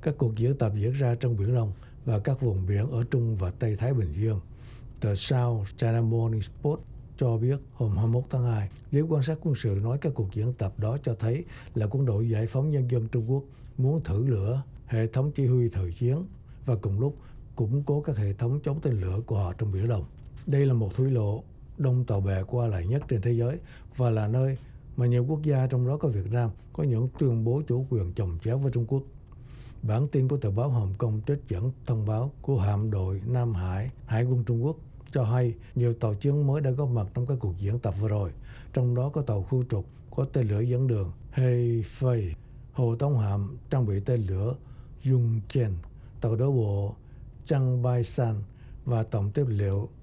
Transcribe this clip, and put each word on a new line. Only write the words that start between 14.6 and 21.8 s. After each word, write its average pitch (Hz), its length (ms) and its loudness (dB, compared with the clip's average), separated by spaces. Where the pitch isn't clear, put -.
hệ 113 200 2
thống 131 280 0
chỉ 139 100 2
huy 123 240 4
thời 92 220 -2
chiến 127 340 0
và 123 160 2
cùng 98 180 0
lúc 139 180 0
củng 127 280 0
cố 147 180 2
các 147 160 -2
hệ 101 160 0
thống 120 300 0
chống 151 180 -2
tên 117 200 2
lửa 92 240 0
của 113 120 0
họ 90 160 0
trong 107 180 -2
Biển 95 160 0
Đông. 117 180 0
Đây 139 200 4
là 135 80 4
một 110 220 0
thủy 131 160 2
lộ 107 320 0
đông 127 280 2